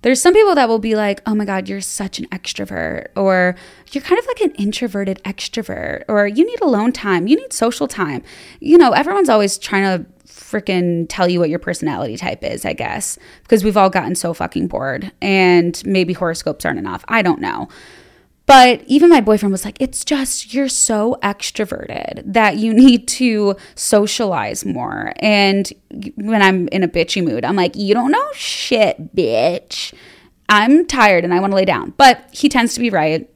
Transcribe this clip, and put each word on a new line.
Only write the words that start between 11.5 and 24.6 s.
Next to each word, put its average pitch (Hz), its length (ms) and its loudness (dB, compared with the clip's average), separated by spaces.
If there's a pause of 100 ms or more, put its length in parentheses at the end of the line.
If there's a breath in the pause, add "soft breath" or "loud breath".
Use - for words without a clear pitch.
personality 135 580 -6
type - 260 -8
is, - 220 -8
I 95 80 -4
guess, - 440 -8 (260 loud breath)
because 214 200 2
we've 208 140 0
all 190 120 4
gotten 180 260 -4
so 170 180 -6
fucking - 340 -6
bored, 135 540 -8
and 180 640 2
maybe 190 260 0
horoscopes 165 540 -6
aren't - 140 -4
enough. 190 280 -10
I 226 140 0
don't 180 180 0
know. 60 300 -8 (760 loud breath)
But 254 420 8
even 294 220 6
my 302 120 8
boyfriend 208 320 2
was 190 100 -6
like, 208 160 -12
"It's 262 240 -6
just, 262 500 -4
you're 269 140 -2
so 226 560 -2
extroverted - 1040 -8
that 202 320 2
you 220 160 0
need 240 340 8
to 214 480 0 (200 loud breath)
socialize 202 880 -2